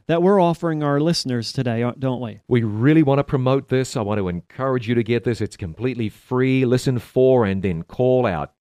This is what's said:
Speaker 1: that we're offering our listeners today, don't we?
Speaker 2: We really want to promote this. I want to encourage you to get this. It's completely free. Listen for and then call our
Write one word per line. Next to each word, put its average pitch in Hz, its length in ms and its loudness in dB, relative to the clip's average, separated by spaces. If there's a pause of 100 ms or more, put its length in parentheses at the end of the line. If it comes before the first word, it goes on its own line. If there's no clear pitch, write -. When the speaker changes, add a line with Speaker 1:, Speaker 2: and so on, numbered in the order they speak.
Speaker 1:
that 170 160 2
we're 196 180 4
offering 165 420 0
our 143 160 0
listeners 139 540 -2
today, 120 320 -2 (140)
don't 131 240 -4
we? 107 260 -12
Speaker 2:
We 120 140 2
really 120 400 2
want 139 160 2
to 143 60 -2
promote 131 440 -2
this. 131 260 -2
I 127 60 -2
want 104 200 -2
to 92 80 -2
encourage 123 600 -4
you 120 60 0
to 117 80 2
get 113 220 -2
this. 117 180 -2
It's - 160 -8
completely 110 500 -6
free. 131 560 0
Listen 127 340 0
for 127 460 4
and 95 180 -2
then 87 200 -2
call 127 440 0
our 78 220 -2 (120)